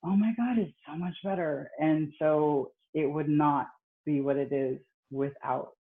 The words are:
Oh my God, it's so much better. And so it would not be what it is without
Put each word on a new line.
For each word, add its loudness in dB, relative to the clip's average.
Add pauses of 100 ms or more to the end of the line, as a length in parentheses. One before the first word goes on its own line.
Oh 0
my 4
God, 0
it's -2 (140)
so -14
much -6 (100)
better. -4 (100)
And 2
so 2 (220)
it 0
would -2
not 2 (360)
be 0
what 0
it -2
is 0 (320)
without -4 (180)